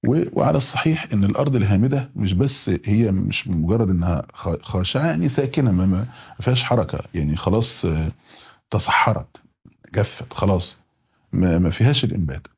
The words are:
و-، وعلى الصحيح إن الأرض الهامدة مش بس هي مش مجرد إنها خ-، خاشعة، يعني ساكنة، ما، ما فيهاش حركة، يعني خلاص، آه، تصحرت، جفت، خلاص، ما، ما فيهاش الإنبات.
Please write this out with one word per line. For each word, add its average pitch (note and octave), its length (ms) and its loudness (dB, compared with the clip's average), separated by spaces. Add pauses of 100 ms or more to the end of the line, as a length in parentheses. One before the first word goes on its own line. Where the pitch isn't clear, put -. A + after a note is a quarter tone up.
و-، D3+ 320 0
وعلى D3+ 180 2
الصحيح - 560 -2
إن G2+ 100 2
الأرض C3 320 0
الهامدة A#2 600 2
مش F#2+ 180 0
بس F#2+ 380 0 (140)
هي G#2 260 2
مش F#2+ 360 -2
مجرد F#2 420 0
إنها F2 440 0
خ-، - 280 -6
خاشعة، A2 440 -2
يعني D#3+ 240 0
ساكنة، C3+ 420 0
ما، F#2 140 2
ما G2 220 0 (320)
فيهاش B2 240 0
حركة، F#2 360 -2 (140)
يعني D2+ 220 -2
خلاص، G#2 500 -2
آه، D#2+ 260 0 (600)
تصحرت، - 680 0 (580)
جفت، - 380 -4
خلاص، F#2 440 0 (560)
ما، F2 260 4
ما F2 100 4
فيهاش B2 340 2
الإنبات. E2+ 440 -4 (100)